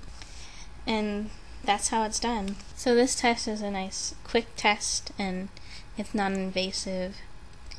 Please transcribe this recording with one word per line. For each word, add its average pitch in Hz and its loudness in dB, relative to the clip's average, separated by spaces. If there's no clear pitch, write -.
And 214 0
that's 208 4
how 226 4
it's 220 0
done. 202 0
So - 4
this 254 8
test 233 4
is 214 -2
a 202 -2
nice 190 -4
quick 233 2
test, - 2
and 190 0
it's 208 -4
non-invasive, 190 0